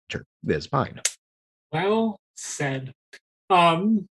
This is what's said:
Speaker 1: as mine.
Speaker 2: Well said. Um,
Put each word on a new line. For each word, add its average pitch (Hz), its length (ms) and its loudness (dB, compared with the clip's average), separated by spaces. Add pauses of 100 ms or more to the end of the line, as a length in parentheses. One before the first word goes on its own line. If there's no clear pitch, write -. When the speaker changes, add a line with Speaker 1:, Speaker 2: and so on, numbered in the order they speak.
(480)
Speaker 1:
as 156 220 -2
mine. - 300 -2 (720)
Speaker 2:
Well 208 480 0 (160)
said. 135 560 -6 (580)
Um, 180 640 4